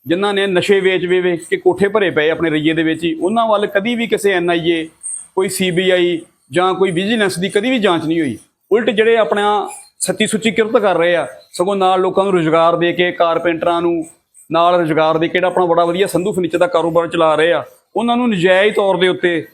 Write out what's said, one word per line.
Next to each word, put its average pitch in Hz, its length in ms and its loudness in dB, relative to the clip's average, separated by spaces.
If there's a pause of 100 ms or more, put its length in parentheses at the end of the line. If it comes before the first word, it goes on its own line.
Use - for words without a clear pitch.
ਜਿਨ੍ਹਾਂ 196 260 -2
ਨੇ 196 140 -2
ਨਸ਼ੇ 190 320 2
ਵੇਚ 185 260 0
ਵੇ-, 180 160 0
ਵੇਚ 175 280 -2
ਕੇ - 80 -2
ਕੋਠੇ 185 300 0
ਭਰੇ 196 220 0
ਪਏ 151 200 0
ਆਪਣੇ 160 220 -2
ਰਈਏ 156 220 0
ਦੇ 160 100 0
ਵਿੱਚ 160 200 -2
ਹੀ, 165 100 -2
ਉਹਨਾਂ 202 340 -2
ਵੱਲ 208 200 0
ਕਦੀ 208 280 -2
ਵੀ 226 120 -4
ਕਿਸੇ 202 240 0
ਐਨ 175 180 0
ਆਈ 170 220 0
ਏ, 160 180 -4 (460)
ਕੋਈ 190 140 0
ਸੀ 185 220 -2
ਬੀ 185 180 0
ਆਈ 175 320 0 (300)
ਜਾਂ 180 220 0
ਕੋਈ 190 180 0
ਵਿਜੀਲੈਂਸ 196 480 -2
ਦੀ 190 100 -4
ਕਦੀ 208 200 -2
ਵੀ 262 100 0
ਜਾਂਚ 175 260 0
ਨਹੀਂ 165 140 0
ਹੋਈ। 135 180 -2 (340)
ਉਲਟ 220 180 2
ਜਿਹੜੇ 226 280 2
ਆਪਣਾ 208 520 0 (300)
ਸੱਚੀ 185 280 -2
ਸੁੱਚੀ 214 240 -2
ਕਿਰਤ 220 260 0
ਕਰ 196 200 2
ਰਹੇ 175 180 2
ਆ, 151 120 -2 (260)
ਸਗੋਂ 190 220 -2
ਨਾਲ 185 260 2
ਲੋਕਾਂ 190 220 0
ਨੂੰ 196 100 0
ਰੁਜ਼ਗਾਰ 165 420 2
ਦੇ 170 180 0
ਕੇ, 175 180 0
ਕਾਰਪੈਂਟਰਾਂ 170 720 0
ਨੂੰ 170 240 -2 (460)
ਨਾਲ 175 280 2
ਰੁਜ਼ਗਾਰ 160 380 0
ਦੇ 165 100 0
ਕੇ, 151 40 -4
ਜਿਹੜਾ 180 160 0
ਆਪਣਾ 180 180 0
ਬੜਾ 170 200 2
ਵਧੀਆ 180 220 0
ਸੰਧੂ 180 240 -2
ਫਰਨੀਚਰ 170 260 -2
ਦਾ 175 100 4
ਕਾਰੋਬਾਰ 170 400 0
ਚਲਾ 160 280 2
ਰਹੇ 160 160 2
ਆ, 147 140 -2 (300)
ਉਹਨਾਂ 240 220 0
ਨੂੰ 247 120 0
ਨਜਾਇਜ਼ 190 460 2
ਤੌਰ 196 220 0
ਦੇ 180 100 0
ਉੱਤੇ 175 460 -2